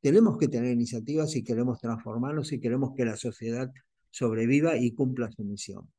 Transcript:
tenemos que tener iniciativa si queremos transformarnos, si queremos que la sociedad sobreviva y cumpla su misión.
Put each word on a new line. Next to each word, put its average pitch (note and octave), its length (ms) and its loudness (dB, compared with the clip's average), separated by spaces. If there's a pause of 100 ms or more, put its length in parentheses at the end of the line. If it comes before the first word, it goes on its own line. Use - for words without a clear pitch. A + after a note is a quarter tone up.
tenemos G3 360 6
que C3+ 120 2
tener B2 240 0
iniciativa A#2+ 520 0
si D3+ 160 -2
queremos A#2+ 380 -2
transformarnos, A#2+ 680 -4
si C3 100 -4
queremos B2+ 380 -2
que B2+ 80 0
la A2 100 -2
sociedad A#2 560 -6 (400)
sobreviva B2+ 640 2
y A#2+ 180 2
cumpla B2 380 -2
su A2 140 -10
misión. G2 540 -10